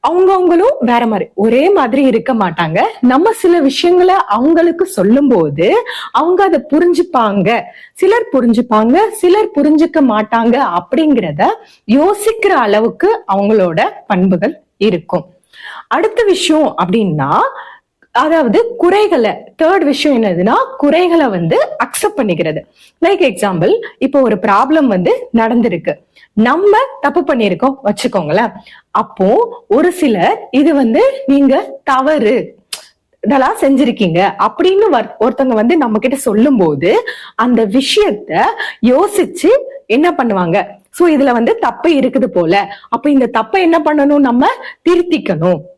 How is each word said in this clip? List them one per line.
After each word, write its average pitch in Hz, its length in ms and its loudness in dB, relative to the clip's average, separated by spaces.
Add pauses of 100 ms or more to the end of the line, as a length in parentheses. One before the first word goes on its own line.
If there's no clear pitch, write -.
அவங்கவங்களும் 370 760 2
வேற 240 260 0
மாதிரி, 208 200 -4 (100)
ஒரே 226 340 0
மாதிரி 277 400 0
இருக்க 226 240 -2
மாட்டாங்க. 175 460 -2 (320)
நம்ம 349 280 2
சில 349 200 2
விஷயங்களை 359 560 2 (180)
அவங்களுக்கு 330 500 0 (120)
சொல்லும் 240 360 2
போது 165 360 0 (440)
அவங்க 339 360 0
அதை 320 120 2 (120)
புரிஞ்சுப்பாங்க, 269 760 0 (500)
சிலர் 427 340 0
புரிஞ்சுப்பாங்க, 233 640 2 (240)
சிலர் 392 360 2
புரிஞ்சுக்க 311 440 2 (120)
மாட்டாங்க 226 440 0 (220)
அப்படிங்கிறத 226 720 0 (480)
யோசிக்கிற 403 560 0 (120)
அளவுக்கு 226 440 0 (180)
அவங்களோட 196 520 0 (260)
பண்புகள் 190 480 0 (360)
இருக்கும். 175 360 -6 (640)
அடுத்த 427 340 -2 (120)
விஷயம் 311 440 0
அப்படின்னா, 170 540 -2 (800)
அதாவது 302 440 2 (220)
குறைகளை, 349 520 2 (260)
தேர்ட் 339 300 2
விஷயம் 294 280 0
என்னதுன்னா, 202 380 0 (240)
குறைகளை 320 500 2
வந்து 175 280 -2 (280)
அக்செப்ட் - 340 -4
பண்ணிக்கிறது. 165 420 -2 (420)
லைக் 359 260 2
எக்ஸாம்பிள், 190 440 -2 (260)
இப்போ 277 240 0
ஒரு 214 220 0
ப்ராப்ளம் 262 440 2
வந்து 190 240 0 (280)
நடந்திருக்கு, 226 520 -2 (440)
நம்ம 311 360 2 (320)
தப்பு 285 240 0
பண்ணிருக்கோம் 240 560 -2
வச்சுக்கோங்களேன். 202 680 -2 (500)
அப்போ - 280 -2 (480)
ஒரு 330 160 2
சிலர் 240 440 0 (160)
இது 277 220 2
வந்து 269 280 2 (240)
நீங்க 277 280 4 (360)
தவறு, 262 440 0 (880)
இதெல்லாம் 269 380 0
செஞ்சிருக்கீங்க 240 600 0 (260)
அப்படின்னு 381 440 0
வர்-, 233 300 -2
ஒருத்தவங்க 254 400 0
வந்து 240 160 2
நம்ம 226 260 0
கிட்ட 262 240 -2
சொல்லும் 233 360 2
போது 156 280 0 (540)
அந்த 247 160 0 (180)
விஷயத்த 262 680 -2 (440)
யோசிச்சு 339 600 0 (460)
என்ன 320 140 2
பண்ணுவாங்க, 196 460 -2 (360)
"So, 349 160 0
இதுல 277 300 2
வந்து 240 160 0 (100)
தப்பு 320 320 -2
இருக்குது 254 400 0
போல, 170 180 2 (360)
அப்ப 294 200 -2
இந்த 262 180 2 (100)
தப்பை 381 240 -2
என்ன 330 180 2
பண்ணணும், 294 480 2
நம்ம 269 260 2 (300)
திருத்திக்கணும் 208 760 0 (180)